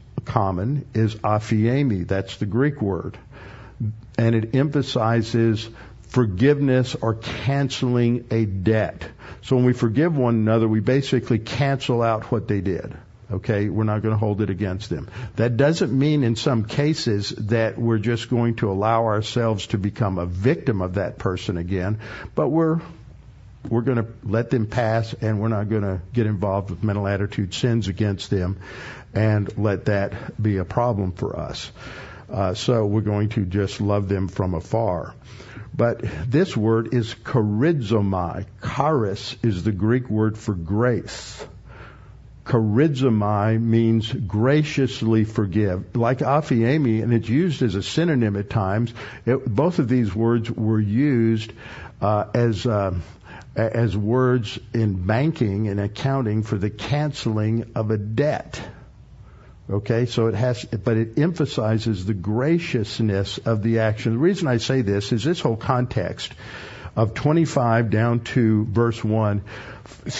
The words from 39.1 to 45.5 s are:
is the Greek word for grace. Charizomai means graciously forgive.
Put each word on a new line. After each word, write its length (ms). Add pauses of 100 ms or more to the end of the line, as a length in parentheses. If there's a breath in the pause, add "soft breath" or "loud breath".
is 220
the 80
Greek 360
word 300
for 160
grace. 880 (1040 loud breath)
Charizomai 1160
means 500
graciously 1120
forgive. 680